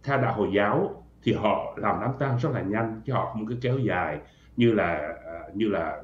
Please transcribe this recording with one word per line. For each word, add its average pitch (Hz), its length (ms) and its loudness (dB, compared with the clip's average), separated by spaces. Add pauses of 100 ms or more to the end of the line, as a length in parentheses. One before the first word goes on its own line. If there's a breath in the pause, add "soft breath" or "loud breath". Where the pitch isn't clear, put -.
theo 135 180 2
đạo 104 120 0
Hồi 101 200 2
giáo 110 500 2 (180)
thì 117 100 2
họ - 440 0
làm 101 240 0
đám 117 180 -2
tang 131 200 0
rất 156 140 0
là 98 100 -2
nhanh, 110 420 -2
chứ 135 80 -4
họ 95 200 -2
không 110 140 -6
có 120 140 -4
kéo 127 180 0
dài 90 400 0 (380 loud breath)
như 120 160 6
là, 85 520 0
ờ, 82 300 -12
như 107 140 2
là 78 360 -2